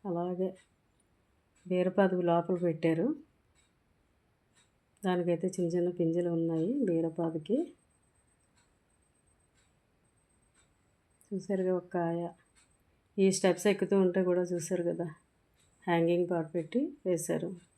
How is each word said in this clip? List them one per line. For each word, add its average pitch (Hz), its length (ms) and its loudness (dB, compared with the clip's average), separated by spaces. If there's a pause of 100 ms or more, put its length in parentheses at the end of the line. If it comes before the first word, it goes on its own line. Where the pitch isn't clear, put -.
అలాగే 180 460 -4 (1160)
బీరపాదుకు 185 580 2
లోపల 170 340 2
పెట్టారు. 165 500 0 (2000)
దానికైతే 175 440 0
చిన్న 180 220 -2
చిన్న 175 220 0
పింజలు 175 380 0
ఉన్నాయి 165 420 0 (120)
బీరపాదుకి. 165 720 -2 (3750)
చూసారుగా 190 540 -2
ఒక 180 160 -6
కాయ. 170 300 0 (960)
ఈ 196 140 4
స్టెప్స్ 185 360 2
ఎక్కుతూ 196 320 2
ఉంటే 185 240 4
కూడా 180 200 2
చూసారు 175 400 -2
కదా, 170 240 -2 (800)
హ్యాంగింగ్ 170 400 2
పాట్ 165 240 -2
పెట్టి 170 300 -4 (220)
వేశారు. 165 460 -2 (280)